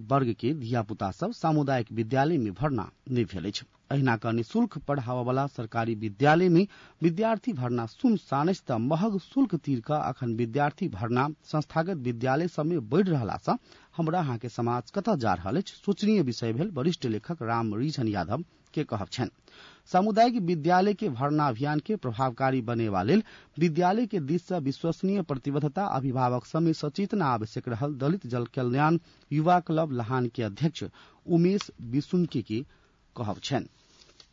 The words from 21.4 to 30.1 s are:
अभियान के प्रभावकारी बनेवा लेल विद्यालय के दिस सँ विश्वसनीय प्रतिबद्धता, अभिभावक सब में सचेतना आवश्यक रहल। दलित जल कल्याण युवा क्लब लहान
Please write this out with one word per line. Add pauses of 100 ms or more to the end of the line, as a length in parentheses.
अभियान
के
प्रभावकारी
बनेवा
लेल (340)
विद्यालय
के
दिस
सँ
विश्वसनीय
प्रतिबद्धता,
अभिभावक
सब
में
सचेतना
आवश्यक
रहल।
दलित
जल
कल्याण (320)
युवा
क्लब
लहान